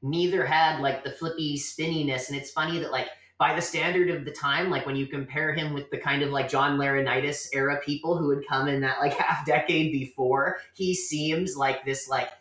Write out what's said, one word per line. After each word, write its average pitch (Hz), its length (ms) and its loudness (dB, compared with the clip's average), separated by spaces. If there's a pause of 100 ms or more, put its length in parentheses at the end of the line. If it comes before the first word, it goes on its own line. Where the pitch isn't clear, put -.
neither 175 420 2
had, 160 360 4
like, 139 220 0
the 131 80 -6
flippy 160 460 -4
spinniness, 147 720 -2
and 143 100 -4
it's - 120 -10
funny 160 300 -2
that, - 120 -4
like, 127 160 -2 (300)
by 151 160 4
the 165 80 0
standard 175 480 2
of 147 160 -4
the 147 40 -6
time, 170 380 0
like, 143 160 0
when 139 100 -2
you 135 120 0
compare 147 480 -2
him 151 180 -2
with 139 180 -6
the 143 60 -4
kind 139 260 0
of, 139 80 0
like, 139 200 0
John 143 280 2
Laurinaitis 139 760 0
era 139 280 0
people 160 360 0
who 151 120 0
had 139 160 0
come 139 220 0
in 139 140 2
that, 131 180 0
like, - 140 2
<laughs> - 40 -4
half - 280 0
decade 156 440 2
before, 131 680 0 (160)
he 185 200 0
seems 156 640 -2
like 139 300 0
this, 135 200 -4
like, - 220 -2 (120)